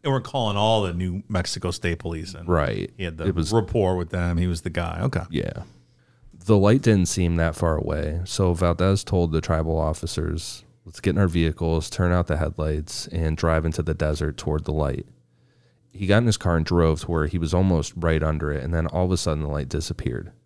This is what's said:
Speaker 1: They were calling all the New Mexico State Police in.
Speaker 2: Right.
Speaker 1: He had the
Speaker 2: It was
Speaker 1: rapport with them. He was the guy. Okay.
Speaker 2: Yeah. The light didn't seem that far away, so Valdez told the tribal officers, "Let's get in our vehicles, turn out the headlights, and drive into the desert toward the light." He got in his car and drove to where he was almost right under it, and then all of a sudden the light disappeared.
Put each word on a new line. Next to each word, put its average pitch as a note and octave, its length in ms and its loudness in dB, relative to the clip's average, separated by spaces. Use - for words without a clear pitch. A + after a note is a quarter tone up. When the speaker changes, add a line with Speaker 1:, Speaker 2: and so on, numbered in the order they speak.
Speaker 1:
They C#3+ 80 -4
were C3+ 140 2
calling A2 340 -2
all A2 280 4
the F2 100 -2
New F2+ 340 -2
Mexico F#2 440 -2
State E2+ 260 -2
Police E2+ 340 -8
in. E2 140 -12
Speaker 2:
Right. D2 500 0
Speaker 1:
He F#2+ 60 -8
had E2 160 -8
the E2 80 -4
Speaker 2:
It F#2+ 80 0
was E2 180 0
Speaker 1:
rapport G2+ 440 2
with E2+ 140 -4
them. F2 280 0
He F2+ 80 2
was E2+ 160 -2
the F2 80 -6
guy. E2 320 -4
Okay. - 280 -2
Speaker 2:
Yeah. G1+ 340 -4
The G#2+ 100 6
light G#2 240 6
didn't G2+ 280 4
seem E2+ 280 0
that E2 200 0
far E2 200 0
away, D2+ 480 -4
so F#2 300 2
Valdez F2 480 2
told E2+ 300 0
the D#2+ 80 2
tribal D#2+ 360 -2
officers, D#2+ 880 -4
"Let's - 160 -18
get E2 160 0
in - 20 0
our G2 80 4
vehicles, E2 640 0
turn F2+ 220 0
out F2 160 2
the F2 80 0
headlights, D#2 720 -4
and D#2 280 -2
drive D#2+ 300 2
into D#2+ 160 -2
the D2+ 120 -2
desert D2+ 420 -2
toward D2+ 280 -4
the D2+ 80 -4
light." D2 340 -2
He F#2+ 160 -6
got G2+ 120 6
in A#2+ 80 4
his G#2+ 100 4
car E2+ 200 2
and D#2+ 80 2
drove D#2+ 360 4
to - 100 -8
where D#2+ 160 0
he D#2 100 -2
was D#2+ 160 0
almost F2+ 440 2
right E2 260 2
under D2+ 300 0
it, C#2 100 -4
and E2 100 -4
then D#2+ 140 0
all F2+ 200 0
of F2+ 40 0
a F#2 60 4
sudden D2+ 260 -2
the D2 60 -4
light D2 200 -4
disappeared. D2+ 600 -6